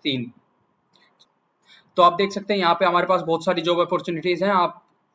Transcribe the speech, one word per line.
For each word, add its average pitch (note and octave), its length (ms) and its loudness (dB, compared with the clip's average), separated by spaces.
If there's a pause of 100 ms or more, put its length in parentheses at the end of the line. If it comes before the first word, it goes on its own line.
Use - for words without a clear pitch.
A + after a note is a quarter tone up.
तीन। B2+ 300 -6 (1600)
तो F3+ 60 6
आप F3 100 6
देख G3 200 0
सकते G3+ 220 -4
हैं, G3 60 0
यहाँ E3+ 140 2
पे F#3 100 0
हमारे F3 220 2
पास F3+ 140 2
बहुत D#3+ 240 -2
सारी E3+ 180 -2
जॉब E3+ 180 0
अपॉर्चुनिटीज E3+ 640 -2
हैं। G3+ 80 0
आप F3+ 340 -2 (300)